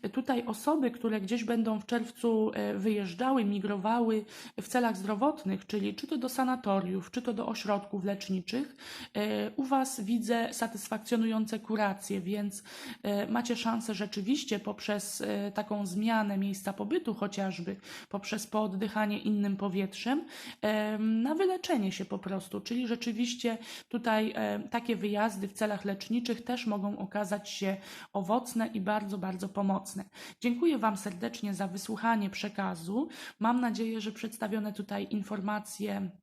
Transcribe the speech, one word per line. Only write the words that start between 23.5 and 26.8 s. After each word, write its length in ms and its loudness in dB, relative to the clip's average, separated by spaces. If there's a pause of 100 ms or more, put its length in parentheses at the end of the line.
tutaj, 480 2
e, 240 0 (100)
takie 260 0
wyjazdy 520 0
w 40 -8
celach 320 0
leczniczych 600 0
też 220 -2
mogą 320 0